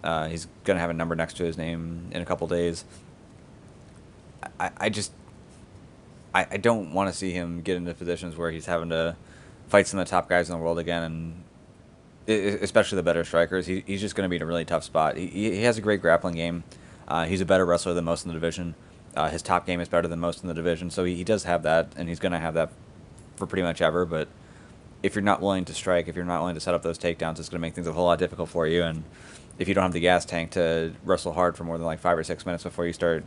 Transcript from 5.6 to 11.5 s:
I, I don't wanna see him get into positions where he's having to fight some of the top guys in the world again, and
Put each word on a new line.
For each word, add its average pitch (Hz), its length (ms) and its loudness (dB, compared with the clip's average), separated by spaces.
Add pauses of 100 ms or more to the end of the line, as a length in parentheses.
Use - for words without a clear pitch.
I, 92 160 4
I 101 60 -6
don't 101 360 0
wanna 95 200 0
see 92 180 -4
him 85 320 -4
get 90 140 -2
into 87 180 -6
positions 85 420 -6
where 85 140 -2
he's 80 160 -10
having 85 220 -2
to 82 280 0 (520)
fight 101 180 8
some 95 140 -4
of 87 60 0
the - 40 -10
top 87 180 2
guys 87 220 2
in 87 60 -4
the 82 60 -6
world 85 180 0
again, 85 240 -2
and 82 400 -8 (800)